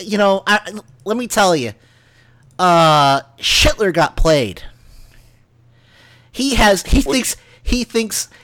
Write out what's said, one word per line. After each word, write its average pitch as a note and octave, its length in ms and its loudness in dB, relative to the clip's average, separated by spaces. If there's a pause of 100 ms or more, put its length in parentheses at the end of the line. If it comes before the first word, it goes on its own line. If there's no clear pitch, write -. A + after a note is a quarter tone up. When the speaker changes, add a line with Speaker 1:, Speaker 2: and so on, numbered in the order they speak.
Speaker 1:
you G3+ 180 -6
know, G3 280 2
I, G#3 340 -4 (240)
let G#3+ 120 -4
me B3 120 -6
tell F#3+ 260 2
you, A#2+ 180 -4 (840)
uh, D#3 640 4 (180)
Schittler - 540 0
got D#3 240 -2
played. C#3 460 0 (1700)
He C4+ 220 -4
has, G#3+ 300 2
he - 140 2
Speaker 2:
Which C#4 60 2
Speaker 1:
thinks, - 320 -2 (260)
he A#3+ 220 -2
thinks, - 440 -6 (160)